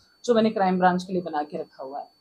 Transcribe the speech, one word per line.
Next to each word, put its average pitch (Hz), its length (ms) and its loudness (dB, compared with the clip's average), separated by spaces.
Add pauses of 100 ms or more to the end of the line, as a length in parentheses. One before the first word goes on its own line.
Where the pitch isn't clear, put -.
(240)
जो 240 100 4
मैंने 214 160 4
crime 190 280 2
branch 180 260 2
के 196 80 -12
लिए 180 100 -2
बना 156 200 -4
के 156 160 -10
रखा 147 260 -12
हुआ 139 140 -12
है। - 100 -14 (120)